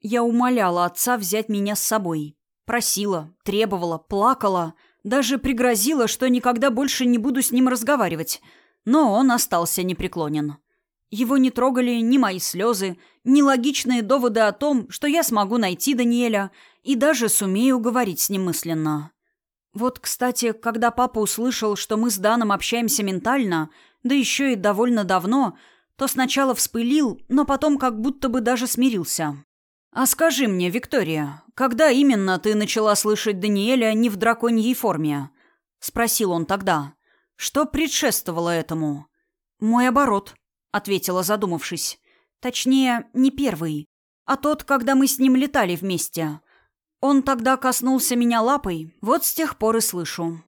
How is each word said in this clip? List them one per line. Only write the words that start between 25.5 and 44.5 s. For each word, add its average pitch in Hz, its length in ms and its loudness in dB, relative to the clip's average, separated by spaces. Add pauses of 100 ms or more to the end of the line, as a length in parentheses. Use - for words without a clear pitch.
то 262 120 -2
сначала 262 460 0
вспылил, 240 760 0
но 262 160 2
потом 277 340 0
как 247 220 -2
будто 262 280 -2
бы 247 120 0
даже 240 260 0
смирился. 175 800 -2 (480)
«А - 140 0
скажи 277 420 2
мне, 180 220 0
Виктория, 160 720 -2 (120)
когда 262 360 4
именно 220 480 4
ты 214 160 0
начала 208 400 2
слышать 208 460 -2
Даниэля 220 520 0
не 226 160 2
в 202 80 -4
драконьей 233 580 0
форме?» 151 560 -2 (480)
спросил 226 540 -2
он 165 140 -2
тогда. 185 480 -2 (420)
«Что - 280 -2
предшествовало 240 840 -2
этому?» 160 560 -4 (540)
«Мой 233 280 2
оборот», 233 460 0 (380)
ответила, 190 500 -2
задумавшись. 180 800 -4 (400)
«Точнее, 254 720 0
не 262 180 4
первый, 165 560 -4 (380)
а - 120 -2
тот, 302 280 -2